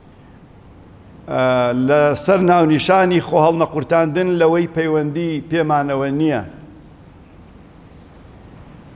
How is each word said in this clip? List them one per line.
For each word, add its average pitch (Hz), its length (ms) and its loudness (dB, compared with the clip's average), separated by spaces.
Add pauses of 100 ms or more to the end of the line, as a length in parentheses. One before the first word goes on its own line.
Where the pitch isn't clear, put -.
(1300)
ئە، 127 460 0 (140)
لە 147 140 4 (120)
سەر 185 260 0 (100)
ناونیشانی 175 720 2
خۆ 160 240 -2
هەڵنەقورتاندن 165 840 0 (100)
لەوەی 170 360 2
پەیوەندی 160 560 -2 (180)
پێمانەوە 143 600 -2 (100)
نییە. 147 220 0 (2500)